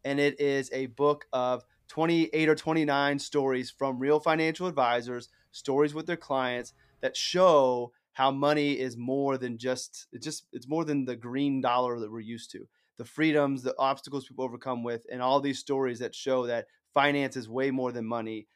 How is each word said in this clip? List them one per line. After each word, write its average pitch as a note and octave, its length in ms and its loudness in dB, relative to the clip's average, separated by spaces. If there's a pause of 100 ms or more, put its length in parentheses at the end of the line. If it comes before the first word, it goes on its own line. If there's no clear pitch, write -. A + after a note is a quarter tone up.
And C#3 140 -2
it C#3+ 220 2
is C#3 320 0
a C3 140 -4
book D3 460 0
of B2+ 320 0 (220)
twenty-eight D#3+ 640 2
or D#3 80 6
twenty-nine C#3+ 640 2
stories C3 520 -2
from C3+ 300 -2
real D3 200 4
financial D#3+ 460 0
advisors, B2 640 0 (240)
stories D3 420 0
with D#3+ 120 -8
their E3+ 100 -2
clients B2+ 560 -4 (280)
that C3 160 -2
show C#3 760 4 (220)
how C3+ 180 4
money C#3+ 400 2
is B2 240 -4
more C3+ 420 -2
than B2+ 200 -6
just, B2 540 -6
it's - 120 -14
just, D3+ 280 -10
it's A#2+ 140 -14
more D#3+ 180 -2
than C#3+ 200 -2
the B2+ 100 -6
green C3 460 -2
dollar B2 400 0
that G#2+ 100 -8
we're A2+ 100 -10
used A#2 300 -12
to. - 160 -16 (300)
The A#2 80 -14
freedoms, C#3+ 580 2
the B2+ 160 -4
obstacles C3+ 480 -2
people C3 180 -8
overcome A#2+ 380 -6
with, A#2 300 -6
and B2+ 100 -6
all C3+ 180 4
these C3+ 200 -2
stories C3 400 -2
that A#2+ 140 -6
show C3 320 -2
that A#2+ 200 -4 (280)
finance C#3+ 420 2
is A2+ 120 -8
way C3 220 -2
more B2+ 220 -2
than A#2 140 -8
money, A2 500 -6